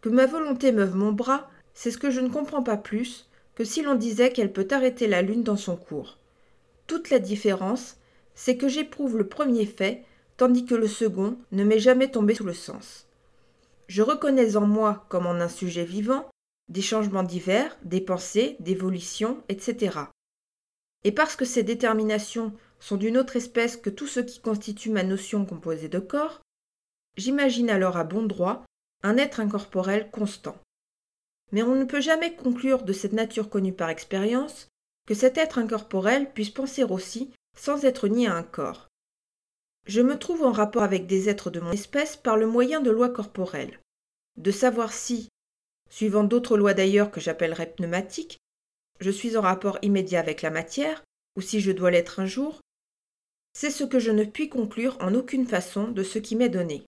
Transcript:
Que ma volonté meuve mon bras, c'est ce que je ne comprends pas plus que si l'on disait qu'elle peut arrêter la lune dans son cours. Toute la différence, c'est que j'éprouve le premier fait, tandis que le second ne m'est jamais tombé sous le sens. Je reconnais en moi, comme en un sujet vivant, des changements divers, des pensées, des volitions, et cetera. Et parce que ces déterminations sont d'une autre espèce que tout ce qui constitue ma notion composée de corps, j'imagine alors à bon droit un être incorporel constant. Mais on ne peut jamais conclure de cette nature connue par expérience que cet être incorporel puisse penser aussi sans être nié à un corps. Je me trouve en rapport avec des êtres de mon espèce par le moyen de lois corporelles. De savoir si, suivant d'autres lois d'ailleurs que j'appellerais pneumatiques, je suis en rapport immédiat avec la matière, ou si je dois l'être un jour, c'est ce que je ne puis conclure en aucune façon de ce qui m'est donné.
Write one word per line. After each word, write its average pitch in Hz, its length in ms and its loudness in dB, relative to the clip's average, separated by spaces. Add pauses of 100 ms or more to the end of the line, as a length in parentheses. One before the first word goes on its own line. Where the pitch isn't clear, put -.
Que 220 80 -2
ma 254 160 8
volonté 277 460 2
meuve 196 220 2
mon 208 180 2
bras, 247 360 0 (240)
c'est - 180 -6
ce 233 60 -8
que 285 140 -2
je 254 100 0
ne 254 80 0
comprends 285 340 -4
pas 226 140 0
plus 214 540 -6 (240)
que 226 100 -4
si 220 160 -4
l'on 285 140 2
disait 233 360 4
qu'elle 208 220 0
peut 190 180 -2
arrêter 254 360 2
la 185 160 4
lune 214 200 0
dans 208 140 0
son 180 200 -4
cours. - 420 -12 (680)
Toute 330 220 -6
la 262 100 6
différence, 202 800 -2 (380)
c'est 247 240 0
que 269 100 0
j'éprouve 277 480 -2
le 202 100 -2
premier 240 380 2
fait, 208 400 -4 (320)
tandis 247 280 4
que 247 120 0
le 220 100 2
second 208 500 -2 (140)
ne 196 140 0
m'est 220 160 6
jamais 254 320 6
tombé 214 200 4
sous 233 120 -2
le 175 100 -6
sens. - 540 -16 (800)
Je 190 140 2
reconnais 262 520 4
en 208 140 4
moi, 208 400 2
comme 180 180 0
en 175 60 0
un 175 160 0
sujet 170 360 -4
vivant, 214 440 -2 (400)
des 175 120 -6
changements 196 440 0
divers, 185 580 0
des 185 180 -2
pensées, 190 600 -2
des 180 160 -2
volitions, 185 720 -4
et 196 100 -4
cetera. 175 540 -4 (880)
Et 208 80 4
parce 302 240 2
que 262 100 -2
ces 247 200 0
déterminations 220 880 0 (260)
sont - 180 -6
d'une 226 220 2
autre 262 160 0
espèce 240 420 -2
que - 140 -4
tout 285 160 -10
ce 254 140 -4
qui 247 180 -6
constitue 214 520 -6
ma 202 120 2
notion 196 420 -2
composée 160 440 -8
de 175 100 -2
corps, 294 420 -4 (760)
j'imagine 240 520 2
alors 185 280 2
à 165 80 0
bon 185 180 -4
droit 202 420 -2 (380)
un 208 140 2
être 277 240 0
incorporel 202 720 -2
constant. 202 440 -6 (960)
Mais 214 140 0
on 254 100 2
ne 269 100 2
peut 285 160 -2
jamais 320 360 0
conclure 254 480 0
de 190 80 -4
cette 196 200 -4
nature 220 380 -4
connue 190 240 -2
par 170 140 -4
expérience 214 800 -4 (400)
que 214 60 0
cet 254 220 4
être 320 220 0
incorporel 220 760 0
puisse 208 180 -4
penser 269 340 -2
aussi 214 480 -6 (240)
sans 285 280 -4
être 254 220 4
nié 226 220 2
à 175 80 0
un 165 80 -6
corps. - 420 -10 (1040)
Je 214 140 2
me 277 160 2
trouve 339 240 -4
en 254 100 4
rapport 214 300 0
avec 190 240 0
des 190 240 0
êtres 202 200 -4
de 170 100 -8
mon 170 120 -6
espèce 285 420 -4
par 226 220 0
le 220 100 4
moyen 254 360 2
de 247 80 2
lois 233 180 4
corporelles. 185 720 -8 (560)
De 170 140 -2
savoir 226 420 2
si, - 380 -6 (580)
suivant 214 360 2
d'autres 233 340 4
lois 202 160 6
d'ailleurs 196 360 4
que 170 100 -10
j'appellerais 165 520 -4
pneumatiques, 185 640 -6 (640)
je 185 100 -2
suis 220 280 -2
en - 20 4
rapport 190 400 0
immédiat 190 400 2
avec 160 220 -4
la 156 80 -2
matière, 269 520 -4 (340)
ou 190 40 -6
si 208 200 -2
je 190 120 2
dois 180 180 2
l'être 175 300 2
un 190 60 -2
jour, 277 340 -6 (920)
c'est 294 160 -4
ce 285 120 -4
que 269 160 2
je 226 120 2
ne 214 140 4
puis 302 260 -4
conclure 240 500 -2
en 185 140 0
aucune 254 320 0
façon 208 420 -2
de 202 140 -4
ce 190 160 -4
qui 214 180 -6
m'est 240 140 4
donné. 170 380 -4